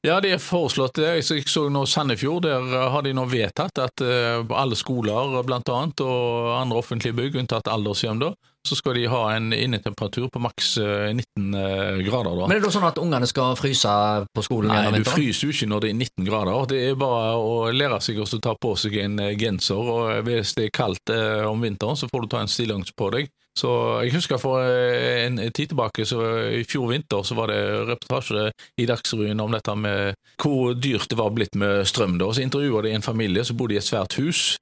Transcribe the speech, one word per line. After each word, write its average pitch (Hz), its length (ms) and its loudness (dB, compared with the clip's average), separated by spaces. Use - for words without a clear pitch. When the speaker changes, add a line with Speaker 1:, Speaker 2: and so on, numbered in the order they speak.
Speaker 1:
Ja, 170 160 4
det 196 100 2
er 175 80 0
foreslått 147 600 0
det. 156 60 4
Jeg 143 80 0
så, 160 100 0
jeg 143 140 -2
så 156 140 2
nå 139 160 2
Sandefjord, 147 560 0
der, 135 180 2
eh, 127 300 2
har 147 100 2
de 135 140 0
nå 131 100 0
vedtatt 127 540 0
at, - 240 -4
eh, 117 380 2
alle 127 240 2
skoler 127 680 0
blant 123 300 -2
annet, 139 320 -2
og 120 560 0
andre 120 180 0
offentlige 117 380 -2
bygg, 139 240 -2
unntatt 113 260 -2
aldershjem 107 540 -2
da, 156 80 0
så 143 80 -2
skal 131 200 0
de 120 120 2
ha 120 140 2
en 113 240 0
innetemperatur 113 760 -2
på 123 140 -6
maks, - 340 -2
eh, 104 360 0
nitten, 104 420 -2
eh, 98 480 -2
grader 104 320 0
da. 90 120 0
Speaker 2:
Men 196 100 4
er - 20 2
det 208 80 2
da 190 120 2
sånn 175 80 2
at 160 120 -2
ungene 139 280 2
skal 127 280 0
fryse 131 320 2
på 107 80 -2
skolen 107 260 0
Speaker 1:
Nei, 104 140 4
Speaker 2:
gjennom 104 100 2
Speaker 1:
du 104 60 4
Speaker 2:
vinteren? 127 180 0
Speaker 1:
fryser 139 300 2
jo - 20 0
ikke 120 220 -2
når 107 100 0
det 110 80 0
er 104 80 -2
nitten 120 280 -4
grader. 107 420 0
Det 131 240 0
er 135 40 0
bare 120 400 0
å 113 380 0
lære 131 280 2
seg 107 180 -2
å 107 220 -4
ta 117 120 0
på 107 240 -2
seg 104 260 -2
en, 104 160 -2
eh, 101 160 -2
genser, 104 460 0
og, 117 300 0
eh, 110 100 0
hvis 113 340 0
det 113 120 0
er - 100 -4
kaldt, 104 320 -2
eh, 110 380 0
om 107 120 0
vinteren, 117 380 -2
så 127 100 -4
får 123 140 -2
du 113 60 -4
ta 117 140 -2
en 107 60 -2
stillongs 104 480 -2
på 101 160 0
deg. 139 180 -2
Så 117 460 0
jeg 120 100 0
husker 156 240 0
for, 131 240 0
eh, 123 640 2
en, 123 140 -2
en 113 120 -2
tid 147 180 -4
tilbake, 113 360 -2
så, 120 160 -2
eh, 113 380 0
i 117 40 -2
fjor 123 280 -2
vinter, 113 340 -2
så - 100 -2
var 113 120 0
det 104 400 0
reportasje 117 640 -2
i 120 80 2
Dagsrevyen 110 560 -2
om 107 100 -2
dette 110 240 -2
med 101 380 0
hvor 127 380 2
dyrt 123 320 0
det 113 100 -2
var 110 140 2
blitt 107 240 -2
med 101 320 2
strøm 92 320 2
da. 92 60 2
Så 117 180 0
intervjuet 131 400 0
de 110 100 0
en 107 80 0
familie 110 440 0
som 117 120 -4
bodde 117 160 0
i 101 40 2
et 101 100 0
svært 98 320 0
hus. - 420 2